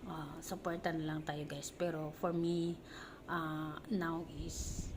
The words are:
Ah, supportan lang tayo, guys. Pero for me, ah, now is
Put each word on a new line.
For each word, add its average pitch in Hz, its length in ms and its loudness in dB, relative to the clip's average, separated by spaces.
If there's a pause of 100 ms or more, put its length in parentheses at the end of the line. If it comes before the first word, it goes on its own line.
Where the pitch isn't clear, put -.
(100)
Ah, 156 320 -4
supportan 170 640 0
lang 156 160 0
tayo, 151 240 0
guys. 147 240 -4
Pero 160 480 0
for 170 160 4
me, 170 400 6 (560)
ah, 156 480 0 (160)
now 170 320 2 (160)
is - 560 -2